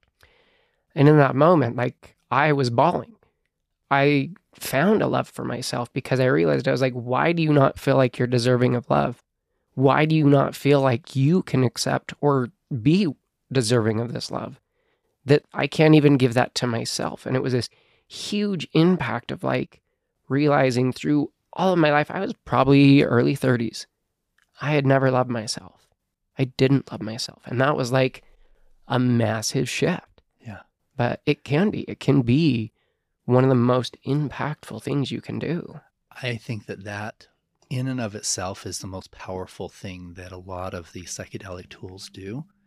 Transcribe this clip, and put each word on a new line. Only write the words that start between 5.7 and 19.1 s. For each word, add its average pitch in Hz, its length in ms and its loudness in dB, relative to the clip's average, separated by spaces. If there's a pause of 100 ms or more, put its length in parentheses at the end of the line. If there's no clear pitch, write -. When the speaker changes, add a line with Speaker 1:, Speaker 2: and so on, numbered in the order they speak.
Speaker 1:
because 131 260 -4
I 127 60 2
realized, 143 420 0
I 135 40 2
was 131 100 0
like, 127 120 0
"Why 127 380 -2
do 170 120 0
you 156 80 2
not 139 260 4
feel 135 180 0
like 131 220 2
you're 123 100 0
deserving 123 480 2
of 120 140 -4
love? 143 320 -2 (520)
Why 135 320 4
do 160 100 2
you 147 140 4
not 139 260 4
feel 139 240 2
like 131 360 -2
you 151 280 2
can 131 200 0
accept - 580 -2
or 139 280 0 (320)
be 170 260 2 (440)
deserving 113 480 0
of 117 140 -6
this - 180 -10
love? - 280 -10 (680)
That 143 180 2 (100)
I 139 140 -2
can't 156 280 6
even 143 220 6
give 123 180 2
that - 200 0
to 123 120 -4
myself." - 580 -6
And 127 100 -4
it 135 80 -2
was 127 100 -4
this 120 160 -2 (380)
huge 202 640 -6
impact 147 580 0